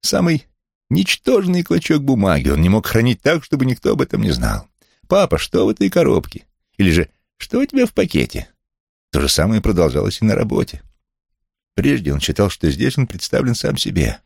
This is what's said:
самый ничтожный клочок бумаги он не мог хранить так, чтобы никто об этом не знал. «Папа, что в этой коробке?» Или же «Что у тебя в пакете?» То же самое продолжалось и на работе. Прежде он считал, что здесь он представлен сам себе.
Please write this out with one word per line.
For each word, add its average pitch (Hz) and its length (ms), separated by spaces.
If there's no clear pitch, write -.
самый 170 440
ничтожный 185 720
клочок 160 400
бумаги 95 460
он 73 120
не 90 80
мог 107 160
хранить 117 360
так, 156 220
чтобы 131 220
никто - 260
об - 100
этом - 200
не 104 80
знал. 58 400
«Папа, 180 300
что - 280
в 208 40
этой 202 200
коробке?» - 560
Или 95 140
же 80 180
«Что - 220
у 277 60
тебя 262 220
в - 60
пакете?» - 540
То - 80
же 71 80
самое 104 340
продолжалось 85 600
и 110 40
на 107 100
работе. - 480
Прежде 101 400
он 71 60
считал, 98 320
что - 180
здесь 117 280
он 135 100
представлен 120 480
сам 101 220
себе. - 480